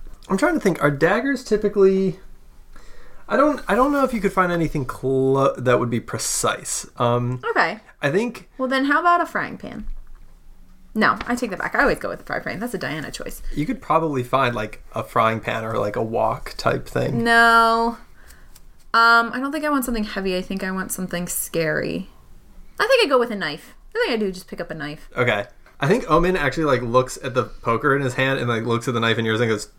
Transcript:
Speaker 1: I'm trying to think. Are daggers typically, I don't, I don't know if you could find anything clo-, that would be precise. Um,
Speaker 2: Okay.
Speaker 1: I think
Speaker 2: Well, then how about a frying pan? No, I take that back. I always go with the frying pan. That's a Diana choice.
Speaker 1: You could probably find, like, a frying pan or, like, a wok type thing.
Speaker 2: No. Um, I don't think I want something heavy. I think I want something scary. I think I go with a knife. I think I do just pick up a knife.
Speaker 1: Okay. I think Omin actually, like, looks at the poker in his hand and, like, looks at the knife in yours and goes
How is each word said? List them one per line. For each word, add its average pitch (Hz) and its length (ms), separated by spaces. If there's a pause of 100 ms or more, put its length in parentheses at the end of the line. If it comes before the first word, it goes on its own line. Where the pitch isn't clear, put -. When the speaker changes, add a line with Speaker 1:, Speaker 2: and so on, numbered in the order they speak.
(280)
Speaker 1:
I'm 190 100
trying 330 160
to 269 60
think. 175 220
Are 147 80
daggers 214 540
typically, 190 720 (1120)
I 214 80
don't, 277 320
I 185 60
don't 262 180
know 277 120
if 262 100
you 214 60
could 190 120
find 180 200
anything 156 320
clo-, 135 720
that 123 220
would 120 120
be 117 100
precise. - 840 (100)
Um, 123 440 (100)
Speaker 2:
Okay. 214 280 (260)
Speaker 1:
I 143 60
think 233 480
Speaker 2:
Well, 262 100
then 269 180
how 294 140
about 349 200
a 320 60
frying 160 320
pan? - 280 (1080)
No, 196 320
I 240 100
take 233 140
that 175 80
back. - 160
I 233 80
always 196 160
go - 100
with 87 100
the - 60
frying - 180
pan. - 180
That's 240 140
a 175 40
Diana 143 320
choice. - 300 (140)
Speaker 1:
You 147 100
could 220 160
probably 156 420
find, 123 320
like, 107 280 (100)
a 113 100
frying 113 380
pan 113 240
or, 113 140
like, 107 180
a 117 60
wok 113 560
type 123 280
thing. 127 380
Speaker 2:
No. 233 720 (960)
Um, 233 400
I 247 80
don't 277 120
think 302 120
I 302 60
want 269 160
something 226 180
heavy. 190 320
I 185 60
think 190 200
I 190 80
want 190 220
something 175 360
scary. 160 800 (680)
I 415 80
think 480 200
I - 20
go 262 100
with 233 120
a 208 60
knife. 160 380 (200)
I 440 60
think 427 100
I 240 60
do 208 160
just 180 160
pick 190 120
up - 100
a 160 40
knife. 151 420
Speaker 1:
Okay. 117 300 (340)
I 139 80
think 226 160
Omin 170 320
actually, 151 280
like, 127 180
looks 123 400
at 131 120
the 120 100
poker 120 520
in 143 60
his 123 120
hand 135 240
and, 123 100
like, 113 160
looks 117 220
at 131 80
the 113 60
knife 113 180
in 113 60
yours 110 160
and 117 80
goes 107 200 (100)